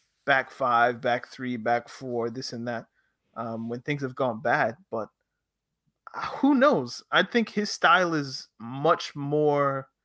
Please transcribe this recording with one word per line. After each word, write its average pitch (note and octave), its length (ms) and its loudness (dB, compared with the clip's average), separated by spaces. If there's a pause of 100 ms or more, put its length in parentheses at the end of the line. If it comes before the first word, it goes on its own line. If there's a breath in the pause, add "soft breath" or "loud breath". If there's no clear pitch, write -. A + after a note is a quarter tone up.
(260)
back C3 240 2
five, A#2+ 520 2
back B2 260 0
three, B2 300 -6
back A#2 320 0
four, A#2+ 420 -4
this B2+ 220 -10
and A#2+ 140 -8
that, A#2+ 180 -6 (500)
um, A2+ 340 -6
when B2 120 -6
things C#3+ 200 -4
have C3 140 -6
gone A#2+ 260 -2
bad. A#2+ 340 0 (140)
But, A2 200 -6 (1080)
uh, - 60 -8 (160)
who C#4+ 180 4
knows? A#3 560 2
I E3 120 4
think A3 260 0
his G#3 200 -4
style F3 460 4
is C#3 320 -6 (120)
much C#3 560 0
more C#3+ 760 0 (160)